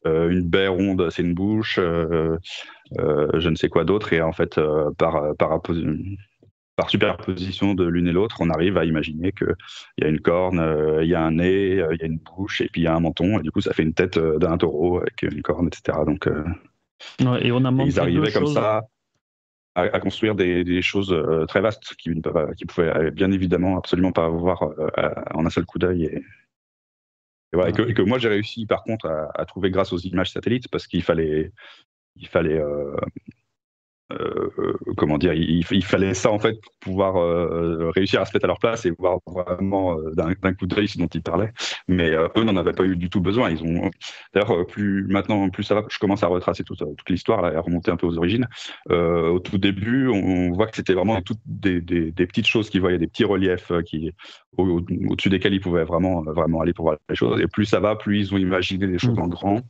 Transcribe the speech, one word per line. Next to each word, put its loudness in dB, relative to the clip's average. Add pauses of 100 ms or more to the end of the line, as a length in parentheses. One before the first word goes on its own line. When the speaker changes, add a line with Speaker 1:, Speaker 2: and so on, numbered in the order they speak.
Speaker 1:
euh, 2
une 2
baie 4
ronde, 2
c'est -4
une 2
bouche, 0
euh, 0 (640)
euh, 2 (120)
je 2
ne 0
sais 0
quoi 2
d'autre. 0
Et 4
en 0
fait, -2
euh, 2
par, 0
par 2
apposi-, -2 (580)
par -2
superposition 0
de 2
l'une 2
et 2
l'autre, 0
on 2
arrive 2
à 2
imaginer -2
qu'il -2 (440)
y 0
a 2
une 0
corne, 2
euh, 2
il 2
y 4
a 0
un 2
nez, 2
euh, 0
il -6
y -8
a -4
une -4
bouche, -6
et -2
puis -2
il 2
y 2
a 2
un 2
menton. 0
Et -2
du -4
coup, -2
ça -2
fait 0
une 2
tête, 2
euh, 2
d'un 2
taureau 2
avec -4
une -4
corne, 0
et -8
cetera. -2
Donc, -2
euh, -2 (800)
Speaker 2:
Ouais, 2
et 2
on 2
a 2
Speaker 1:
et 2
Speaker 2:
montré 2
Speaker 1:
ils 2
arrivaient 2
Speaker 2:
deux 0
Speaker 1:
comme 2
Speaker 2:
choses. 0
Speaker 1:
ça 0 (840)
à, 0
à 0
construire 0
des, 2
des 2
choses, 0
euh, 2
très 0
vastes -2
qui -8
ne -2
peuvent, -2
qui -14
pouvaient, 0
euh, 0
bien 0
évidemment 2
absolument 0
pas 2
voir, 0
euh, -4
à, -2
en 0
un 0
seul -2
coup -10
d'œil. 0
Et, -4
et -8 (1300)
voilà, 2
et 0
Speaker 2:
Ouais. 2
Speaker 1:
que, -4
et 0
que 2
moi, 2
j'ai 0
réussi, -2
par 0
contre, -6
à, -4
à -4
trouver -2
grâce 0
aux -2
images -4
satellites, -4
parce -6
qu'il -2
fallait, 0 (640)
il -20
fallait, 0
euh, -4 (1160)
euh, -4 (480)
comment 2
dire, 2
il, 2
il 2
fallait 2
ça, 2
en 2
fait, 0
pour -20
pouvoir, 0
euh, 0
réussir 2
à 0
se -12
mettre 2
à 4
leur 2
place 0
et 2
voir 0
vraiment, -2
euh, -6
d'un, 0 (100)
d'un 2
coup -6
d'œil 0
ce -6
dont 0
ils -6
parlaient. -2 (340)
Mais, 2
euh, 2
eux 2
n'en 2
avaient 0
pas 2
eu 2
du -4
tout 0
besoin. 2
Ils -2
ont, 0 (440)
d'ailleurs, 2
euh, 2
plus, -2
maintenant, 0
plus -6
ça 2
va, 0
je -8
commence 2
à 2
retracer 0
toute, -10
toute -10
l'histoire, 0
là, 0
à 0
remonter -2
un 2
peu -2
aux 0
origines. 2 (440)
Euh, 2
au 2
tout -4
début, 0
on, 2 (260)
on 0
voit 2
que -10
c'était 2
vraiment 0
toutes -8
des, -2
des, -2
des 0
petites -2
choses 0
qu'ils 0
voyaient, 2
des 0
petits 2
reliefs, 0
euh, 0
qui, -6 (460)
au, 4
au, 2 (280)
au-dessus 0
desquels 2
ils 0
pouvaient 0
vraiment, 0
euh, -6
vraiment 0
aller 0
pour -8
voir 0 (100)
les -2
choses. 0
Et 2
plus 0
ça 2
va, 0
plus -2
ils -2
ont 2
imaginé -2
des 0
choses 0
Speaker 2:
Mm. -2
Speaker 1:
en -2
grand. -2